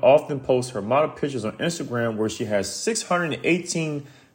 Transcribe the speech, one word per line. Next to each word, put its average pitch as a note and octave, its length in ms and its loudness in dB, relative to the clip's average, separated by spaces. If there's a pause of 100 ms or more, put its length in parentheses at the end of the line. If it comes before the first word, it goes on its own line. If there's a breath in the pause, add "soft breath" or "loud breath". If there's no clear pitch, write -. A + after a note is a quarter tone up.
often C#3+ 380 6
posts B2+ 320 0
her G#2 100 -4
model C#3 280 2
pictures C3+ 360 -4
on G#2+ 120 -4
Instagram, A#2+ 580 -2
where A2 120 0
she A2 160 -6
has G2+ 260 0
six - 320 -4
hundred E3 400 -2
eighteen D#3+ 640 -2 (280 soft breath)